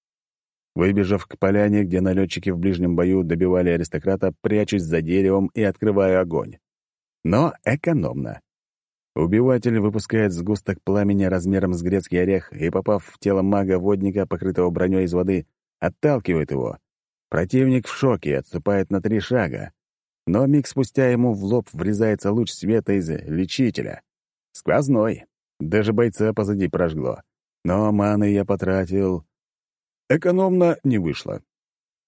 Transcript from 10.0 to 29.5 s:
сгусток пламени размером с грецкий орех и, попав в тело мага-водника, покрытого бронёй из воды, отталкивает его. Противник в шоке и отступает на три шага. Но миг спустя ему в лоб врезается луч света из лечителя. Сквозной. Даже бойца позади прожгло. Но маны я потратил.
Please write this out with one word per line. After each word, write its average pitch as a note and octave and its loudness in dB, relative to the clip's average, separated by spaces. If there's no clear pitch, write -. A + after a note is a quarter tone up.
сгусток F#2 -4
пламени G2+ 2
размером F#2 0
с E2+ -4
грецкий F2+ 0
орех F#2 -2
и, E2 -4
попав F#2+ 0
в - -20
тело G2 0
мага-водника, G2 0
покрытого F2+ -2
бронёй F#2 0
из F2 -2
воды, F2+ 0
отталкивает F2 0
его. A#1+ -4
Противник B2+ 0
в - -10
шоке A#2 0
и C#2+ 0
отступает F#2 -2
на G2 -2
три G#2+ 0
шага. D#2+ -4
Но G#2+ 2
миг C#3+ 2
спустя C3 0
ему A#2+ 2
в G2+ -4
лоб A2 0
врезается G#2 0
луч A2+ 0
света G2+ -2
из F2 -2
лечителя. F2 -4
Сквозной. A2+ 0
Даже G2+ 0
бойца A2 0
позади G2 0
прожгло. D#2 -4
Но G#2 2
маны G#2 2
я G2+ 0
потратил. F#2 -2